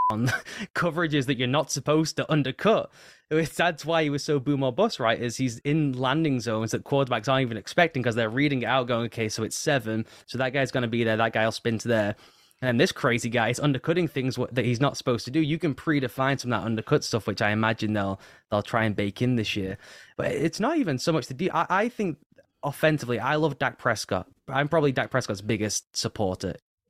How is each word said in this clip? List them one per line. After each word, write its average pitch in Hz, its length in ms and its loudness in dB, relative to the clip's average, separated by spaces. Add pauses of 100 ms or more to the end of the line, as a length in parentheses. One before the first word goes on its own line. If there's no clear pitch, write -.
(100)
on 110 160 0
<laughs> - 480 -4
coverages 151 520 0
that 131 120 0
you're 127 100 0
not 147 220 0
supposed 151 460 2
to 135 140 -2
undercut." 147 600 2 (400)
It's, 156 260 0
that's 170 280 0
why 160 200 2
he 147 60 0
was 143 120 -2
so 147 160 2
boom 135 240 0
or 131 100 0
bust, 196 280 0
right? 117 200 2
Is 120 160 -4
he's 120 240 -2
in 147 340 2
landing 135 460 2
zones 110 320 -2
that 117 120 -4
quarterbacks 123 440 0
aren't 131 180 2
even 113 100 -6
expecting 160 460 0
'cause 117 120 0
they're 113 140 2
reading 135 340 0
it 107 40 -4
out 123 220 2
going, 120 180 0
"Okay, 110 220 -4
so 113 140 -4
it's - 140 -4
seven, 113 500 -2 (200)
so - 120 -6
that 127 140 0
guy's 135 180 0
gonna 123 160 0
be 117 160 0
there, 110 140 2
that 113 160 2
guy 110 120 2
will 110 80 2
spin 113 260 -2
to 117 100 -6
there." 107 280 2 (460)
And 127 180 2
this 190 120 2
crazy 120 360 0
guy 113 220 2
is 123 100 -4
undercutting 151 480 0
things 131 280 -4
wh-, 117 160 -4
that 117 120 0
he's 120 160 0
not 139 160 0
supposed 120 300 -2
to 123 40 -10
do. 156 100 2
You 160 180 0
can 151 160 0
predefine 135 640 0
some 123 120 -4
of 107 80 0
that - 60 -4
undercut 113 380 0
stuff, - 220 -2
which 107 160 -2
I 104 80 4
imagine 110 420 0
they'll, 98 280 -2 (300)
they'll 104 120 2
try 110 220 0
and 104 120 0
bake 101 240 -2
in 123 160 2
this 107 200 -2
year. 95 200 -4 (400)
But - 160 -2
it's 160 280 -2
not 302 180 2
even 160 200 0
so 170 140 0
much 151 140 0
the 135 80 -10
de-, 165 160 -2
I, 165 180 0
I 202 200 2
think 196 300 -4 (440)
offensively, 139 560 0
I 131 180 0
love 156 220 0
Dak 127 200 -2
Prescott. 107 480 0 (220)
I'm 143 200 0
probably 147 240 4
Dak 123 180 -2
Prescott's 107 320 -2
biggest 107 540 -2
supporter, 92 580 -2 (360)